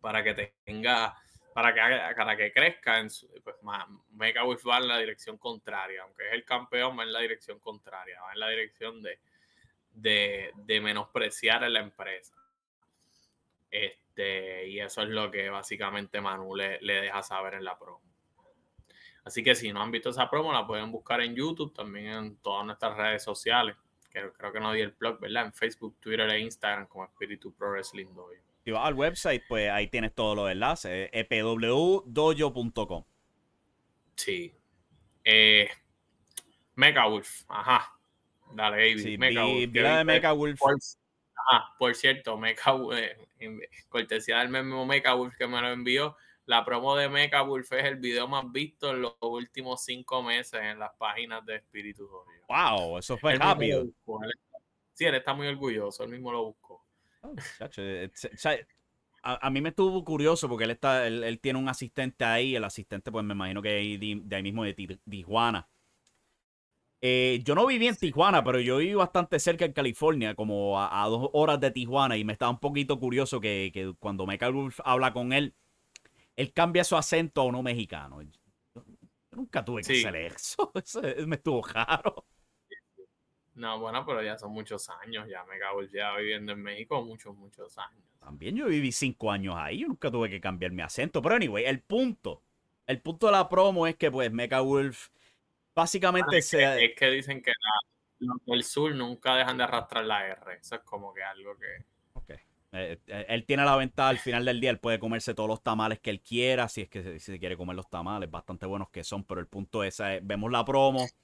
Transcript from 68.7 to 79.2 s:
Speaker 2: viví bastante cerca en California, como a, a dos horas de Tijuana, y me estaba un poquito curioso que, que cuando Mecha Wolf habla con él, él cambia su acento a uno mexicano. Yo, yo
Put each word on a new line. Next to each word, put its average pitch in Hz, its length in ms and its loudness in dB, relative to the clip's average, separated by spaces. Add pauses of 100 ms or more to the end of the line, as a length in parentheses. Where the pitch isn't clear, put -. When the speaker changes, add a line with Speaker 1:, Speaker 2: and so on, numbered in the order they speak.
Speaker 2:
viví 165 180 2
bastante 180 460 2
cerca 170 240 2
en 156 80 0
California, 135 640 2
como 101 460 0
a, 98 200 0
a 104 60 4
dos 117 240 0
horas 151 300 4
de 135 100 4
Tijuana, 123 460 2
y 107 80 -2
me 107 80 -2
estaba 120 180 0
un 120 80 -4
poquito 143 400 0
curioso 127 400 0
que, 98 340 -2
que 95 260 -4
cuando 98 260 -4
Mecha 101 240 0
Wolf 135 340 -4
habla 127 300 2
con 123 180 -2
él, 139 240 0 (800)
él 139 160 -4
cambia 170 320 4
su 165 140 2
acento 165 420 2
a 135 60 6
uno 127 180 0
mexicano. 85 580 -6
Yo, 76 80 -18 (460)
yo 120 80 -20 (480)